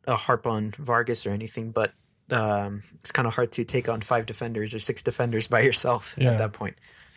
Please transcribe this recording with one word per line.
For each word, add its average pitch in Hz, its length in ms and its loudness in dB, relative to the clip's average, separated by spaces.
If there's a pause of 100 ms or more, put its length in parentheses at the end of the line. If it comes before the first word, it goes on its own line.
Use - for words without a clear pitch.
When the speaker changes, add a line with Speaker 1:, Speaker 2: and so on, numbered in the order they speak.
Speaker 1:
a 120 120 2
harp - 280 0
on 107 260 -2
Vargas 120 540 0
or 104 40 -2
anything, 113 420 -6
but 110 220 0 (400)
um, 101 500 -2 (120)
it's - 160 -2
kinda 120 180 2
hard 120 240 0
to 120 100 0
take 123 240 -2
on 113 140 -2
five 113 240 0
defenders 113 480 -4
or 110 60 -6
six - 240 0
defenders 117 440 0
by 110 140 4
yourself 123 560 2
Speaker 2:
Yeah. 127 140 4
Speaker 1:
at 110 80 2
that 107 140 -2
point. - 220 -8 (420)